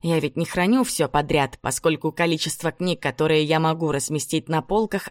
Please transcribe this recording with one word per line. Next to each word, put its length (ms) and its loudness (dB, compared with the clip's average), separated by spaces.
Я 180 2
ведь 160 -4
не 100 -2
храню 380 2
все 240 0
подряд, 540 0
поскольку 500 0
количество 640 -2
книг, 280 -2
которые 420 2
я 180 2
могу 280 0
разместить 600 -2
на 120 0
полках, 500 -2